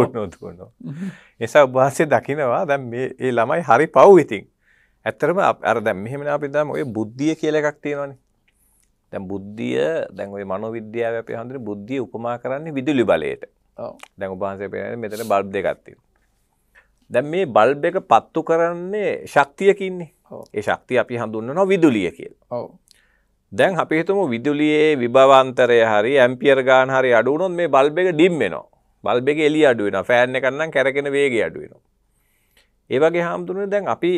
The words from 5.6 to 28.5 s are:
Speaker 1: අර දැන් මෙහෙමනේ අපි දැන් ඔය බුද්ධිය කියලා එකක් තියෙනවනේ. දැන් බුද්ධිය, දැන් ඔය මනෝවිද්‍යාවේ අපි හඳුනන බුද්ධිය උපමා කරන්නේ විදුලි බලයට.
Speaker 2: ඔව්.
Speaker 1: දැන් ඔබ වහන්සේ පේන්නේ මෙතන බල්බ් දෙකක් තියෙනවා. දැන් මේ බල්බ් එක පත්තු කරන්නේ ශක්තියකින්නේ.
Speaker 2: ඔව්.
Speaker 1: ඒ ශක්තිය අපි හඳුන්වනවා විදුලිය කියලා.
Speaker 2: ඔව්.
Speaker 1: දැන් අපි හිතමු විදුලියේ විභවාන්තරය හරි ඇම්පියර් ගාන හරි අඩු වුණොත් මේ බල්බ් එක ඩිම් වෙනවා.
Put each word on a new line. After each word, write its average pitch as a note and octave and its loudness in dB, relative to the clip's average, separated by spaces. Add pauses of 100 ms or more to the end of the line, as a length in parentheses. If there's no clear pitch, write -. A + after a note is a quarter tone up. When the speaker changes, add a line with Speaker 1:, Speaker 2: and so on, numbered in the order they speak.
Speaker 1:
අර A2+ 0
දැන් G#2+ -2
මෙහෙමනේ C#3 -8
අපි D3 -4
දැන් D3 -4
ඔය D3+ -4
බුද්ධිය A#2+ -4
කියලා D3+ -2
එකක් D3 -4
තියෙනවනේ. C#3+ -10 (960)
දැන් G2 -10
බුද්ධිය, G#2+ -6 (260)
දැන් - -12
ඔය G2+ -10
මනෝවිද්‍යාවේ A2+ -6
අපි A#2 -12
හඳුනන B2 -12
බුද්ධිය G#2 -8
උපමා A#2 -8
කරන්නේ C#3+ -8
විදුලි C3+ 0
බලයට. D#2 0 (320)
Speaker 2:
ඔව්. A2+ -12 (200)
Speaker 1:
දැන් F#2+ -10
ඔබ F#2 -12
වහන්සේ G2 -6
පේන්නේ G2+ -10
මෙතන A2+ -10
බල්බ් G2 0
දෙකක් F2 -2
තියෙනවා. - -20 (1080)
දැන් B2 0
මේ F3 -2
බල්බ් C3 2
එක F3 -2
පත්තු - 2
කරන්නේ F3 -2 (120)
ශක්තියකින්නේ. F#3 0 (160)
Speaker 2:
ඔව්. - -18
Speaker 1:
ඒ G#2 -8
ශක්තිය G#2+ -2
අපි A#2 -2
හඳුන්වනවා A#2 -4
විදුලිය C#3 2
කියලා. - -20
Speaker 2:
ඔව්. A#2+ -10 (840)
Speaker 1:
දැන් D#3 0
අපි D3+ -2
හිතමු F#3 0
විදුලියේ D3 0
විභවාන්තරය B2+ 4
හරි A2+ 2
ඇම්පියර් C3 4
ගාන C3 4
හරි C3 2
අඩු A#2+ 4
වුණොත් F3+ -2
මේ E3+ -2
බල්බ් C#3+ 2
එක F#3 0
ඩිම් E3 2
වෙනවා. F2+ -4 (380)